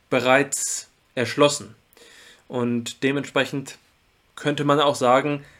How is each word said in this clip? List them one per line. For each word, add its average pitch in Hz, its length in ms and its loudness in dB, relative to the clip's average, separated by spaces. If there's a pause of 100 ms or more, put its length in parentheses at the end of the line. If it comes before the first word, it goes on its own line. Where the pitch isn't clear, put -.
(100)
bereits 131 760 0 (260)
erschlossen. 120 600 0 (720)
Und 120 540 -4
dementsprechend 139 760 -4 (580)
könnte 147 280 -4
man 143 160 4
auch 143 160 2
sagen, 143 480 2 (160)